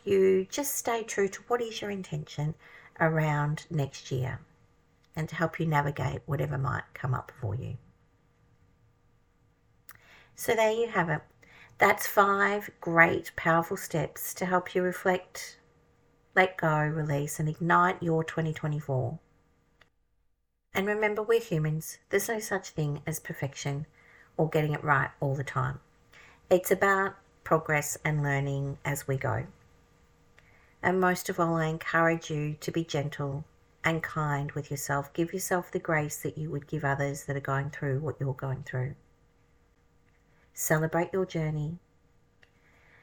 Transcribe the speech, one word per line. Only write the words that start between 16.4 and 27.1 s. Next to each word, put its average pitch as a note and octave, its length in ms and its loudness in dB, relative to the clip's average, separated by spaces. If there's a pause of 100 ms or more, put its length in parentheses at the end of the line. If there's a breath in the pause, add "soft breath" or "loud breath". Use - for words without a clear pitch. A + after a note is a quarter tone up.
go, D#3 220 2
release, D3+ 640 0
and D3+ 80 0
ignite F3 520 4
your D#3+ 220 2
twenty D#3+ 320 -2
twenty-four. D3 640 -2 (1500)
And G3 140 -2
remember, G#3 340 0
we're A3+ 200 4
humans. D#3 580 -2 (120)
There's G3+ 180 2
no A3 100 -2
such G#3 320 -4
thing D3 380 -2
as D#3+ 100 -4
perfection C#3+ 680 -6 (500 soft breath)
or D#3 120 2
getting D3+ 240 2
it D3 120 -4
right C#3 340 2
all C#3 160 0
the C3+ 80 -4
time. C3+ 380 -4 (680 loud breath)
It's F#3 220 4
about G3 460 2 (260)